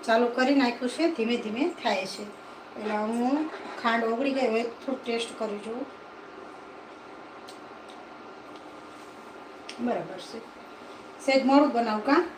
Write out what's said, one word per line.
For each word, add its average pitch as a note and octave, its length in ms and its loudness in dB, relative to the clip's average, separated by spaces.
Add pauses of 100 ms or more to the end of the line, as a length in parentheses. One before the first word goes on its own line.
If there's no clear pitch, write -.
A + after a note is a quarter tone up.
ચાલુ A#3+ 220 6
કરી C4 280 4
નાખ્યું B3 360 4
છે, E4 200 4
ધીમે A#3 260 2
ધીમે A#3+ 320 0 (140)
થાય G3 220 2
છે. G#3 180 -6 (520)
પહેલાં G#3+ 320 0
હું B3+ 420 2 (340)
ખાંડ A3+ 200 4
ઓગળી A#3+ 300 2
ગઈ A3 140 4
હોય A3+ 160 4
થોડું - 400 -4
ટેસ્ટ A#3 360 -2
કરી G#3 180 -2
જોઉં. A3+ 280 -6 (4000)
બરાબર F3+ 340 -2
છે. - 200 -10 (880)
સહેજ C4+ 200 6
મોડું C#4 240 8
બનાવું A3 360 2
કાં? D#4+ 320 6